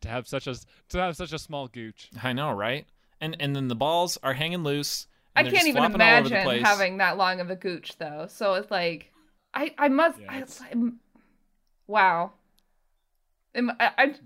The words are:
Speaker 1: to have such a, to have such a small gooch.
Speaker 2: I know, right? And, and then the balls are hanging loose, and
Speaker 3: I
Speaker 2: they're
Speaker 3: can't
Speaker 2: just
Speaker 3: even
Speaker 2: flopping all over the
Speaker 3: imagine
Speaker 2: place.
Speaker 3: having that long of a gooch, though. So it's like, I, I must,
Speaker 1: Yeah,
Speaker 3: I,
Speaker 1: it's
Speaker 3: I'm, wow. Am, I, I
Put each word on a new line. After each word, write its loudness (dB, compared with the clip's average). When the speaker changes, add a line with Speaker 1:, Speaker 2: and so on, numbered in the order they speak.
Speaker 1:
to -12
have -6
such -8
a, -6
to -8
have -2
such -10
a -8
small -10
gooch. -16
Speaker 2:
I -2
know, -2
right? -4
And, -8
and -2
then -4
the -2
balls 0
are -2
hanging -4
loose, -4
and 4
Speaker 3:
I -2
Speaker 2:
they're 2
Speaker 3:
can't 6
Speaker 2:
just 4
Speaker 3:
even 2
Speaker 2:
flopping 2
all 10
over 2
the -2
Speaker 3:
imagine 0
Speaker 2:
place. 2
Speaker 3:
having 2
that 2
long 0
of -6
a -8
gooch, -8
though. -10
So 0
it's -4
like, -4
I, -4
I 4
must, 2
Speaker 1:
Yeah, -16
Speaker 3:
I, -8
Speaker 1:
it's -14
Speaker 3:
I'm, -2
wow. 4
Am, 0
I, 2
I 4